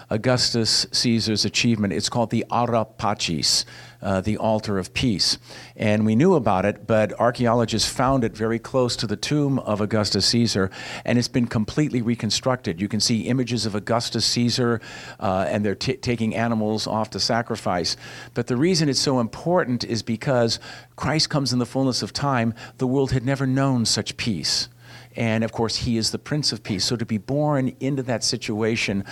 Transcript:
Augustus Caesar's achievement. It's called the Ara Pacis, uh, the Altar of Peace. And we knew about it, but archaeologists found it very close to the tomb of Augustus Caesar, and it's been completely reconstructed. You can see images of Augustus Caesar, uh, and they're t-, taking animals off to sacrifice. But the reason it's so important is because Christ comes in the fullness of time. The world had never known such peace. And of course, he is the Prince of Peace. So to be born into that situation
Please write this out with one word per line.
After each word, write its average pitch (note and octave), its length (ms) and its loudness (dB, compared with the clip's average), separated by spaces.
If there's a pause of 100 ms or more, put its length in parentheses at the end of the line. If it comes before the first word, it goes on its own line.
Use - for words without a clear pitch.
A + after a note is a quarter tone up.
Augustus A2+ 840 0
Caesar's A2 540 2
achievement. G#2 480 2
It's F#2 160 -2
called A#2 220 0
the A#2 200 0
Ara A#2 320 2
Pacis, - 800 -2 (380)
uh, F#2+ 200 0
the G#2+ 160 -2
Altar G#2+ 420 0
of F2+ 160 -6
Peace. G#2+ 420 0 (380)
And G#2+ 280 2
we A2 120 4
knew F3 180 6
about G2+ 320 2
it, - 220 -2
but G#2+ 320 4
archaeologists A#2 680 2
found C3 360 2
it G2+ 120 -2
very A2+ 220 -2
close B2 380 0
to - 100 -6
the G2+ 120 -2
tomb C#3+ 420 0
of G#2 220 -2
Augustus G#2 460 0
Caesar, G#2 440 2 (340)
and A#2+ 140 4
it's A2+ 80 0
been B2 180 0
completely B2 560 0
reconstructed. A2+ 800 -2
You G2+ 60 0
can G#2 120 -2
see G#2+ 280 0
images A#2+ 400 0
of G2+ 80 -4
Augustus A2+ 500 0
Caesar, A#2+ 560 2 (380)
uh, F#2+ 280 0
and G#2 160 0
they're G2 120 0
t-, - 220 -2
taking A2+ 380 -2
animals A2 520 0
off G#2+ 240 -2
to G2 80 -6
sacrifice. G#2+ 800 -2 (360)
But A#2+ 140 -4
the B2 100 0
reason D#3+ 320 4
it's B2+ 120 0
so C3 180 2
important B2 640 0
is G#2 180 -2
because A#2 580 0 (360)
Christ D3+ 340 0
comes C#3 240 0
in B2 60 2
the A#2+ 80 0
fullness C3 340 0
of A2+ 120 -6
time. A#2+ 420 0 (240)
The C3 80 0
world C3+ 240 2
had B2+ 140 0
never C3+ 200 0
known C3 400 2
such - 320 -2
peace. - 520 -2 (460)
And A2 280 0
of A2 80 -2
course, A2+ 240 -2
he A#2+ 220 0
is G#2+ 140 0
the A2 80 -6
Prince - 340 -2
of G#2+ 100 -12
Peace. F#2 220 -2
So B2+ 100 0
to A2+ 100 -4
be A2 120 -2
born C3+ 640 0
into C3+ 240 -2
that A#2 200 -2
situation A2 880 0